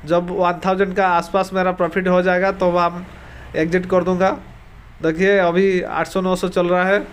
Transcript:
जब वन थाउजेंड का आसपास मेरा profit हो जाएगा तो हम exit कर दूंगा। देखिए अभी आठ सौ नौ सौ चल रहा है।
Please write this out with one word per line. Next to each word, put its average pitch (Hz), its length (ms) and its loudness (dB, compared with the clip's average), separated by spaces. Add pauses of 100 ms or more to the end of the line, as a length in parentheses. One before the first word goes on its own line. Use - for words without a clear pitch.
जब 175 240 0
वन 175 360 0
थाउजेंड 190 300 0
का 196 120 2
आसपास 185 460 0
मेरा 185 180 0
profit 180 360 -2
हो 180 140 4
जाएगा 185 300 2
तो 185 260 0
हम 175 280 0 (500)
exit 165 300 0
कर 180 180 2
दूंगा। 185 280 2 (720)
देखिए 185 340 2
अभी 185 440 2
आठ 160 260 -4
सौ 190 140 -2
नौ 185 140 0
सौ 180 120 -4
चल 180 200 0
रहा 180 160 2
है। 196 160 2 (140)